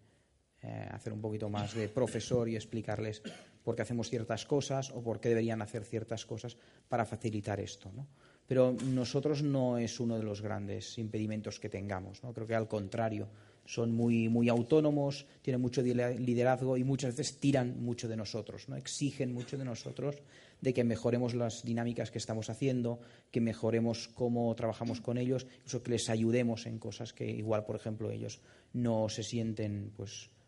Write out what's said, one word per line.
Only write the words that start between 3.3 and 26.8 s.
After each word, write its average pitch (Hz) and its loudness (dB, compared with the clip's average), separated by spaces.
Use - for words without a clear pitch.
por 113 0
qué 117 0
hacemos 117 -2
ciertas 113 -2
cosas 135 0
o 120 -8
por 113 -2
qué 120 2
deberían 113 4
hacer 107 -6
ciertas 110 -4
cosas 117 -10
para 117 2
facilitar 104 -2
esto, 101 -10
¿no? 139 -10
Pero 127 6
nosotros 131 2
no 127 2
es 117 -2
uno 117 0
de 110 -2
los 104 -4
grandes 101 -4
impedimentos 107 -4
que 110 -8
tengamos, 98 -6
¿no? 123 -10
Creo 113 -6
que 113 0
al 110 2
contrario, 107 -2
son 117 0
muy, 117 4
muy 117 6
autónomos, 143 4
tienen 127 2
mucho 123 2
dile-, 123 2
liderazgo 127 4
y 127 2
muchas 131 0
veces 147 -4
tiran 123 4
mucho 120 -2
de 110 -2
nosotros, 107 -6
¿no? 131 -8
Exigen 135 -2
mucho 123 -6
de 135 -6
nosotros 127 -4
de 131 4
que 123 4
mejoremos 120 2
las 117 -2
dinámicas 117 -2
que - -8
estamos 110 -4
haciendo, 120 0
que 123 0
mejoremos 113 2
cómo 117 2
trabajamos 117 -2
con 120 0
ellos, 127 0
incluso - -6
que 120 -2
les 113 2
ayudemos 113 4
en 113 -6
cosas 113 -8